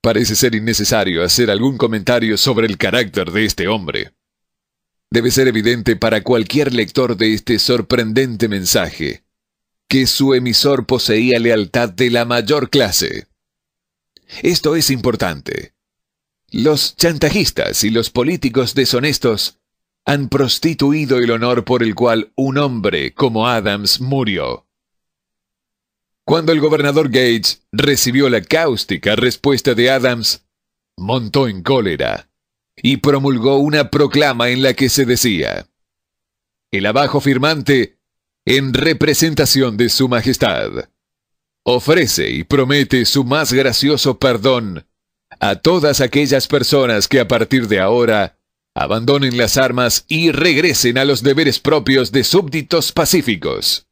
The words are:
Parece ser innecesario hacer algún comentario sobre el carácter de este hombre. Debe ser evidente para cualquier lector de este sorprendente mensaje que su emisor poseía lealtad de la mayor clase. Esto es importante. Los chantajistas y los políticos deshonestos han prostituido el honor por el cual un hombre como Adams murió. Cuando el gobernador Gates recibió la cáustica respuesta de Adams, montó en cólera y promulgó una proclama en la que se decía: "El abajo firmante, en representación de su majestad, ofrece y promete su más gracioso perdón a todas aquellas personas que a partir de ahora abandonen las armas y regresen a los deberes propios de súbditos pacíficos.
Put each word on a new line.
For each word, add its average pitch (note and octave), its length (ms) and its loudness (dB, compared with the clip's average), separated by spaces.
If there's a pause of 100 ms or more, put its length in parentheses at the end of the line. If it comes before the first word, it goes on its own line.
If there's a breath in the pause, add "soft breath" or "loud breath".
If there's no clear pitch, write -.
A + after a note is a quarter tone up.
Parece A2 360 0
ser A#2+ 180 2
innecesario G#2 680 -2
hacer A2 260 2
algún A#2+ 260 0
comentario A2 600 0
sobre A2+ 320 0
el G2 100 -4
carácter G2 540 -2
de G#2+ 120 0
este F#2+ 220 -4
hombre. F2+ 460 -6 (1000)
Debe A#2 220 2
ser C3 160 4
evidente A2+ 480 0
para A2 260 0
cualquier B2+ 500 0
lector A#2 440 -2
de A2 180 2
este G#2+ 240 -2
sorprendente A#2 880 0
mensaje F2+ 800 -4 (640)
que C3 180 2
su C3+ 280 2
emisor B2+ 520 0
poseía A#2+ 540 0
lealtad A#2 480 0
de A#2+ 220 -2
la A#2 140 0
mayor A#2+ 460 -2
clase. - 560 0 (1160 loud breath)
Esto E3 340 0
es D#3 140 0
importante. G#2+ 840 -4 (760)
Los C#3+ 440 0
chantajistas D#3 880 0
y G#2+ 80 0
los A2+ 200 0
políticos B2+ 640 -2
deshonestos B2+ 840 -2 (460)
han C#3 240 -2
prostituido C#3 880 0
el A#2+ 140 2
honor A#2+ 320 0
por B2 180 0
el A2 140 0
cual A#2 400 0
un C3+ 220 0
hombre G2+ 540 -2
como A2+ 360 0
Adams G#2 520 -2
murió. G#2+ 640 -4 (1600)
Cuando D#3+ 260 0
el D#3+ 80 4
gobernador D3 480 2
Gates A#2+ 640 0
recibió C3+ 580 2
la A2+ 140 0
cáustica A2+ 720 -2
respuesta B2 600 0
de A#2+ 140 4
Adams, B2 520 -2 (540)
montó A#2+ 500 -2
en F#2+ 160 -6
cólera E2 680 -2 (480)
y C3 200 0
promulgó C#3 600 2
una D3 340 0
proclama C#3 580 2
en B2+ 100 -2
la C3 140 2
que C3 140 0
se C3+ 160 2
decía: E2 640 -2 (1040)
"El G2 140 -2
abajo C3 340 0
firmante, C#3 760 0 (460)
en C3+ 300 0
representación C#3+ 1000 0
de A#2 120 2
su C3 200 0
majestad, G#2 800 -2 (720)
ofrece B2 680 0
y C2 140 -6
promete C3 600 0
su C#3 180 0
más C3+ 300 -2
gracioso C3+ 640 0
perdón A#2 640 0 (540)
a G2+ 180 -2
todas D#3 440 2
aquellas C3+ 480 0
personas B2+ 580 2
que C3+ 140 2
a A2 80 0
partir A#2 400 0
de G2+ 100 2
ahora G#2+ 600 0 (340)
abandonen A#2+ 600 0
las A#2 200 0
armas B2 520 0
y D#3+ 240 0
regresen C#3 640 0
a C3+ 60 2
los C#3 180 0
deberes C#3 380 2
propios C3+ 500 0
de B2+ 140 0
súbditos D#3+ 640 -2
pacíficos. A2 1000 -2